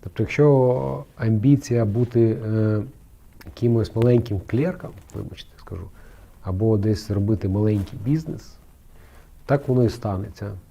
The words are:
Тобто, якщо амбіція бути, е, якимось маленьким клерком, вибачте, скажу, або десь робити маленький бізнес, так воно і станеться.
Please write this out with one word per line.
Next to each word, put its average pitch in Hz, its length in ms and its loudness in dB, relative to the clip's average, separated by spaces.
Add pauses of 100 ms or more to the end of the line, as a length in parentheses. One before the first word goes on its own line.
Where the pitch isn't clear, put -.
Тобто, - 220 -6
якщо 135 800 2 (120)
амбіція 117 680 2
бути, 113 640 2
е, 107 360 0 (640)
якимось 113 500 0
маленьким 117 500 2
клерком, 156 440 -4 (240)
вибачте, - 440 -14
скажу, 87 300 -14 (540)
або 107 340 0
десь 107 340 0
робити 101 380 0
маленький 101 560 0
бізнес, 160 500 -4 (920)
так 143 220 0
воно 123 160 4
і 113 40 4
станеться. 101 640 -6 (180)